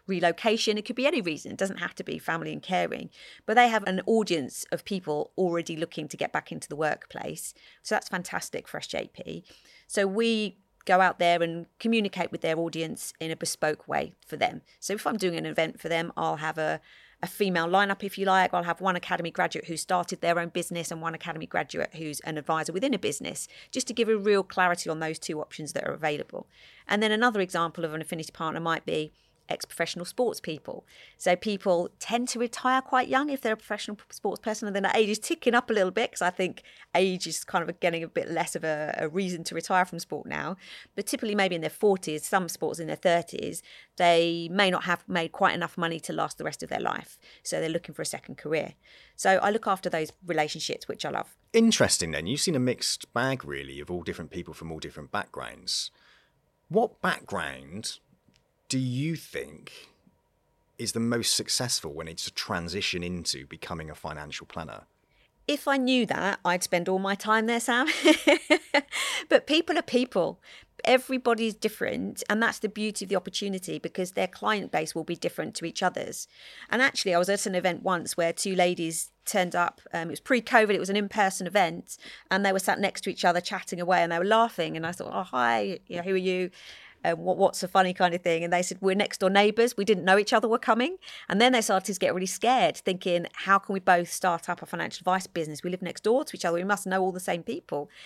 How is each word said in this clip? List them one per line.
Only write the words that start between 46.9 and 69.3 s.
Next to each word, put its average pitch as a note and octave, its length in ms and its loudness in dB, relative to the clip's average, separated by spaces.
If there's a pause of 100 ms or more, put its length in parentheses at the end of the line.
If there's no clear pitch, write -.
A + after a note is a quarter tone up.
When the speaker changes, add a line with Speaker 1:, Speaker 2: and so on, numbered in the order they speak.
Speaker 1:
So D#3+ 160 -4
they're D#3+ 80 -2
looking E3 260 -4
for - 80 -8
a D#3 40 -4
second - 320 -10
career. - 380 -4 (420)
So F#3+ 140 4 (120)
I G3+ 60 4
look A3 180 0
after F#3+ 220 0
those D#3+ 240 -4 (120)
relationships, D#3 640 -2
which - 160 -8
I D3+ 60 -4
love. - 260 -6 (160)
Speaker 2:
Interesting G#3+ 600 6
then. D#2 160 -4
You've C#3 120 -2
seen E3+ 160 0
a C3 40 2
mixed - 540 -2
bag, C3 300 0
really, C#2 380 -10
of D2 100 -8
all F2 120 -4
different E2 280 -8
people E2+ 220 -10
from E2 180 -12
all D#2+ 80 -10
different D2 320 -14
backgrounds. - 800 -8 (800)
What A3+ 320 0
background D#2+ 1000 -6 (680)
do C3 100 0
you C3 360 -2
think - 760 -12 (880)
is A#2 140 -4
the A#2 60 -2
most A#2 360 0
successful A2 580 -2
when D#2+ 140 -10
it's E2+ 180 -10
a - 60 -10
transition F2 720 -4
into E2+ 420 -6
becoming D#2+ 460 -10
a - 20 -12
financial D2+ 540 -12
planner? D2+ 380 -12 (640)
Speaker 1:
If C#4+ 200 -2
I C#4 100 2
knew B3+ 300 2
that, - 360 -2
I'd F3+ 200 2
spend F3 260 0
all F#3+ 80 2
my G3 160 0
time G#3+ 320 2
there, A#3 140 0
Sam. A#3+ 340 2
<laughs> - 1400 2
But - 160 6